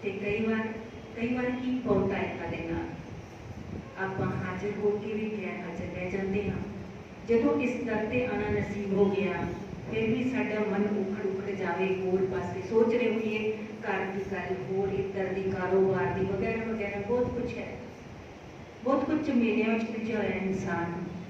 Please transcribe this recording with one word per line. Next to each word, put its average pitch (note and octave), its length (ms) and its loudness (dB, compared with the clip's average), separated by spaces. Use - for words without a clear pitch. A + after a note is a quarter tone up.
ਤੇ G3+ 80 -2
ਕਈ G#3 340 0
ਵਾਰ, A3 220 2
ਕਈ A#3+ 180 0
ਵਾਰ B3 120 0
ਕੀ B3+ 260 0
ਬਹੁਤਾ G3 440 2
ਹੈ F#3+ 260 -2
ਕਦੇ F3 160 -4
ਨਾਲ, E3 280 -4
ਆਪਾਂ F#4+ 240 -2
ਹਾਜ਼ਰ F#3+ 500 -2
ਹੋ G#3 120 2
ਕੇ G#3+ 240 -2
ਵੀ G#3+ 180 -2
ਗੈਰ F3+ 180 -4
ਹਾਜ਼ਰ F3 360 -6
ਰਹਿ F3+ 160 -4
ਜਾਂਦੇ G3 380 0
ਹਾਂ। - 80 -2
ਜਦੋਂ A#3 320 6
ਇਸ A#3+ 220 0
ਦਰ G#3+ 220 0
ਤੇ B3 200 2
ਆਉਣਾ G#3 240 0
ਨਸੀਬ G3+ 440 0
ਹੋ G3 120 8
ਗਿਆ, F#3+ 420 2
ਫਿਰ A3+ 160 2
ਵੀ B3+ 220 2
ਸਾਡਾ G#3 300 0
ਮਨ G3 260 2
ਉਖੜ - 280 0
ਉਖੜ F#3+ 260 0
ਜਾਵੇ F#3 440 0
ਹੋਰ F#3 300 2
ਪਾਸੇ, - 440 -2
ਸੋਚ A3+ 260 6
ਰਹੇ A3 180 4
ਹੋਈਏ G#3+ 440 0
ਘਰ G3 240 0
ਦੀ F#3+ 160 -4
ਗੱਲ, F#3 240 -2
ਹੋਰ F#3+ 240 0
ਇੱਧਰ F#3+ 400 0
ਦੀ, F#3+ 80 -2
ਕਾਰੋਬਾਰ F#3+ 680 4
ਦੀ, - 60 2
ਵਗੈਰਾ A3+ 460 0
ਵਗੈਰਾ, G3+ 300 -2
ਬਹੁਤ B3 400 2
ਕੁਛ - 160 -4
ਹੈ, - 200 -8
ਬਹੁਤ C#4 220 4
ਕੁਛ D#4 220 2
ਝਮੇਲਿਆਂ A3+ 420 4
ਵਿੱਚ A3+ 200 2
ਉਲਝਿਆ A3 280 -2
ਹੋਇਆ G3 120 2
ਇਨਸਾਨ F#3 640 0